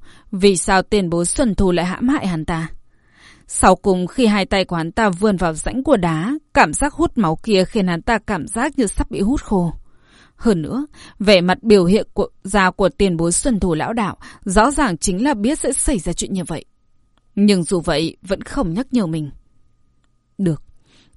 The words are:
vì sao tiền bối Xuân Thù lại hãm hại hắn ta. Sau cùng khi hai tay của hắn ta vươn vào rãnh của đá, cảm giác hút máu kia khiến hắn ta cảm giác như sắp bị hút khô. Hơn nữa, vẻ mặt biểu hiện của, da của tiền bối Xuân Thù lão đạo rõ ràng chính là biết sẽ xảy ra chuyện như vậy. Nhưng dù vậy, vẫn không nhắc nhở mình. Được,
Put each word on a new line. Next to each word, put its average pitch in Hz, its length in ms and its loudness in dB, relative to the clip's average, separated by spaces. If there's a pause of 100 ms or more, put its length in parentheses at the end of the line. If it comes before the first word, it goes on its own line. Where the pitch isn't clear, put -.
(320)
vì 196 240 4
sao 190 260 2
tiền 190 280 0
bối 170 160 0
Xuân 226 280 0
Thù 190 180 2
lại 170 140 0
hãm 214 220 -2
hại 277 180 0
hắn 170 180 -4
ta. 160 240 -4 (800)
Sau 185 300 4
cùng 185 300 0
khi 247 200 0
hai 208 200 2
tay 190 180 0
của 175 120 -6
hắn 165 160 -6
ta 226 180 0
vươn 190 260 0
vào 165 180 -2
rãnh 226 280 -6
của 277 140 4
đá, 175 380 -2 (200)
cảm 202 180 4
giác 285 200 -2
hút 330 260 -2
máu 160 180 0
kia 190 280 2
khiến 196 220 -2
hắn 170 160 -2
ta 226 160 0
cảm 196 280 -6
giác 277 320 -4
như 226 80 2
sắp - 240 -4
bị - 100 -6
hút 233 220 -2
khô. 175 300 0 (640)
Hơn 190 260 0
nữa, 262 240 -6 (320)
vẻ 196 220 4
mặt 180 220 0
biểu 208 220 6
hiện 190 280 2
của, - 160 -2 (160)
da 190 260 2
của 185 180 0
tiền 185 280 0
bối 170 160 0
Xuân 226 280 -2
Thù 175 140 0
lão 156 180 -4
đạo 214 240 -4 (280)
rõ 214 260 2
ràng 269 280 -2
chính 196 260 -4
là 294 100 0
biết 220 240 -2
sẽ 254 140 -4
xảy 277 260 -2
ra 170 140 -6
chuyện - 200 -8
như 180 120 -4
vậy. - 200 -10 (720)
Nhưng 202 280 4
dù 175 180 -2
vậy, 160 420 -2
vẫn 190 200 -4
không 170 320 -4
nhắc 254 160 -4
nhở 226 160 0
mình. 156 240 -6 (1080)
Được, 170 240 -2 (540)